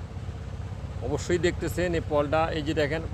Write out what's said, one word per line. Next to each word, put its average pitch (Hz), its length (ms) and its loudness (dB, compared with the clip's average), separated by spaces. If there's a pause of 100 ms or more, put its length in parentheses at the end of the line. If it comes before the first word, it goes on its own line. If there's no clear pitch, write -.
(1000)
অবশ্যই 147 360 0
দেখতেছেন 170 560 2
এই 160 160 2
ফলটা। 147 320 4 (160)
এই 156 40 0
যে 151 120 0
দেখেন, 156 280 2 (120)